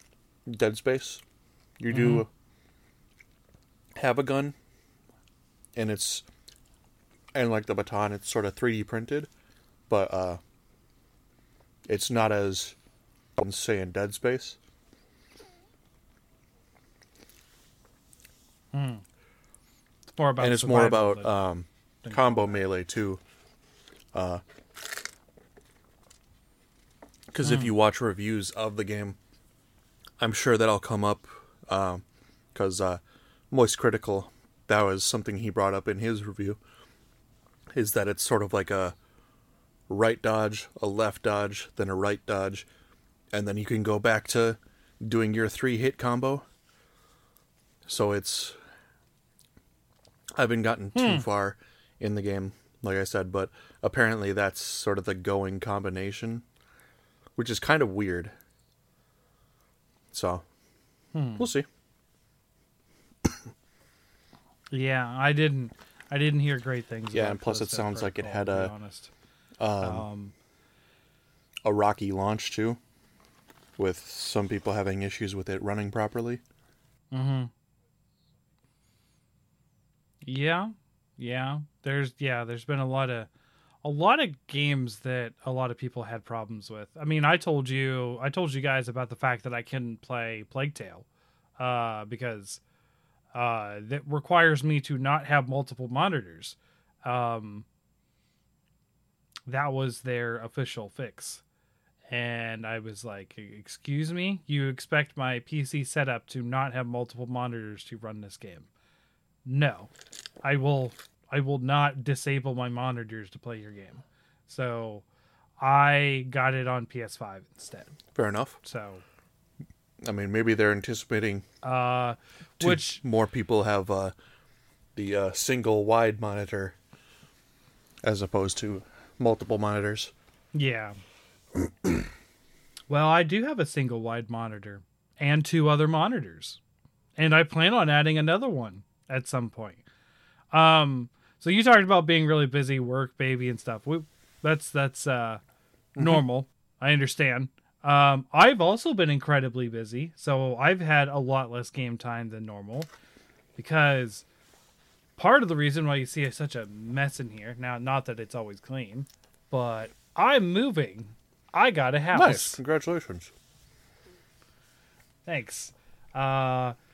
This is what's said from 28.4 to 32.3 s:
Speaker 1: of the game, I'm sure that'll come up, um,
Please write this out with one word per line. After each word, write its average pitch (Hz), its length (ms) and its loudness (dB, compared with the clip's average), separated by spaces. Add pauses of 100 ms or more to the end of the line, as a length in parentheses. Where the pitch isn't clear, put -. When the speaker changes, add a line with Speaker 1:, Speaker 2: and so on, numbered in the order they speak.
Speaker 1:
of 107 240 -6
the 107 80 -2
game, 101 320 -6 (1040)
I'm 110 120 2
sure 117 240 4
that'll 107 240 4
come 104 240 -2
up, 104 220 -2 (420)
um, 95 340 -2 (520)